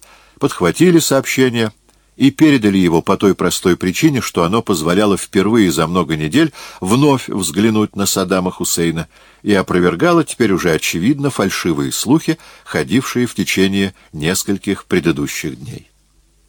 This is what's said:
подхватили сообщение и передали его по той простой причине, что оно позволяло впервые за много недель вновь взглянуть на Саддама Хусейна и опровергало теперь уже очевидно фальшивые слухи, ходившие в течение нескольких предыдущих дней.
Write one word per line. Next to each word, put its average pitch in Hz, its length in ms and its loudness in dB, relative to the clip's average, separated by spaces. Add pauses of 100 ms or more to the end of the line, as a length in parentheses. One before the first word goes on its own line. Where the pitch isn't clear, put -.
(400)
подхватили 151 600 2
сообщение 127 720 0 (440)
и 135 160 4
передали 117 460 4
его 85 240 4
по 98 160 -2
той 95 180 2
простой 90 420 0
причине, 120 440 0
что - 240 -2
оно 110 180 0
позволяло 90 540 0
впервые 98 540 2
за 80 140 0
много 82 300 -2
недель 87 380 0 (260)
вновь 131 500 2
взглянуть 104 640 0
на 98 120 -2
Саддама 92 440 -2
Хусейна 82 560 -4 (360)
и 104 100 0
опровергало 92 720 2
теперь 107 280 0
уже 85 200 0
очевидно 131 580 0
фальшивые 131 640 -2
слухи, 156 480 0 (240)
ходившие 127 640 -2
в - 80 -10
течение 98 580 0 (180)
нескольких 101 760 -4
предыдущих 73 720 -4
дней. - 320 -16 (560)